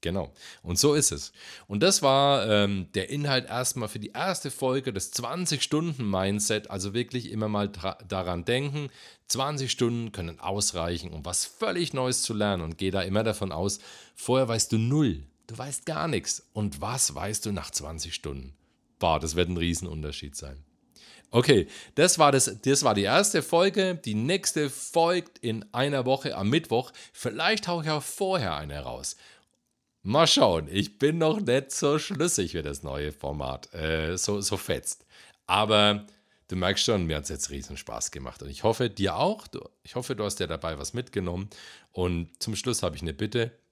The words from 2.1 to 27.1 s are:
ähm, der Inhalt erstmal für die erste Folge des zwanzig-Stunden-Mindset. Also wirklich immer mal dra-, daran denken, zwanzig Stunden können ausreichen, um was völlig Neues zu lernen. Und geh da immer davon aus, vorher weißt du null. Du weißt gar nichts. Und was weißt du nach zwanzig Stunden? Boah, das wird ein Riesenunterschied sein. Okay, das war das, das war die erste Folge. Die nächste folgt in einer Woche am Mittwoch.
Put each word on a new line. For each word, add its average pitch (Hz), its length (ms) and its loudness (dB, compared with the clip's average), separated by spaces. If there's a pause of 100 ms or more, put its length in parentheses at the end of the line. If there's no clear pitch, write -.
ähm, 101 440 4
der 92 160 -2
Inhalt 139 380 -2
erstmal 120 400 -4
für 110 120 -8
die 104 120 -10
erste 156 400 -4
Folge 131 400 -2
des 95 200 -6
zwanzig-Stunden-Mindset. 117 1600 0
Also 101 240 -6
wirklich 117 380 -4
immer 107 160 -2
mal 104 240 0
dra-, 92 340 -6
daran 90 380 -4
denken, 139 460 -2 (400)
zwanzig 135 420 -2
Stunden 117 400 0
können 85 300 -8
ausreichen, 87 720 -2
um 78 100 -10
was 87 220 -2
völlig 180 480 -2
Neues 127 280 0
zu - 120 -2
lernen. 101 300 2
Und 80 140 -6
geh 95 140 0
da 95 100 0
immer 95 220 2
davon 104 300 -2
aus, 92 260 -2 (340)
vorher 127 360 2
weißt 113 240 0
du 113 40 4
null. 113 460 2 (240)
Du 113 100 -14
weißt 131 280 -8
gar 160 240 -2
nichts. - 420 -4
Und 95 300 -4
was 110 340 -2
weißt 101 300 -6
du 107 80 -4
nach 95 180 -6
zwanzig 80 420 -8
Stunden? 69 440 -10 (420)
Boah, 80 220 4
das 80 160 -4
wird 87 100 4
ein 90 80 -2
Riesenunterschied 80 800 -4
sein. 71 300 -14 (680)
Okay, 120 360 6 (280)
das 175 240 4
war 147 140 10
das, 113 280 2
das 135 220 4
war 123 100 6
die 101 100 4
erste 160 380 4
Folge. 185 540 2
Die 110 200 -4
nächste 151 540 0
folgt 170 680 0
in 113 240 -4 (100)
einer 135 320 0
Woche 131 300 0
am 98 140 0
Mittwoch. 117 420 0 (220)